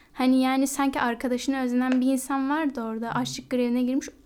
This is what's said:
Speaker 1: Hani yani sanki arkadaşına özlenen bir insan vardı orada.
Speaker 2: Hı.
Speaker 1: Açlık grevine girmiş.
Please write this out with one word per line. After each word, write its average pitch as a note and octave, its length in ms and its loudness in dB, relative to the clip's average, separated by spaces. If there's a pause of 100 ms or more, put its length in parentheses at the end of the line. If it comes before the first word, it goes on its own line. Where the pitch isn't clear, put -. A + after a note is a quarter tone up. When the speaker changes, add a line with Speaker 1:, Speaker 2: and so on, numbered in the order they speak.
(120)
Speaker 1:
Hani B3+ 280 4
yani C4 260 2
sanki C#4 340 0
arkadaşına B3 600 -2
özlenen B3+ 380 2
bir C4 120 2
insan C4+ 380 -2
vardı D4 320 -2
orada. A3+ 240 -6
Speaker 2:
Hı. A3+ 40 -6
Speaker 1:
Açlık - 400 -6
grevine B3 320 0
girmiş. B3+ 260 -2 (180)